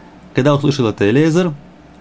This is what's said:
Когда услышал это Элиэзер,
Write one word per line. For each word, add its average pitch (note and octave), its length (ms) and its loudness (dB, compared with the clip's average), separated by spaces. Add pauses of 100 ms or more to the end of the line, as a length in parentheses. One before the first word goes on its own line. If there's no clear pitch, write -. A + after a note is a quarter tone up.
(340)
Когда C3+ 200 0
услышал C#3+ 340 -2
это G2+ 220 0
Элиэзер, D#3 440 0 (480)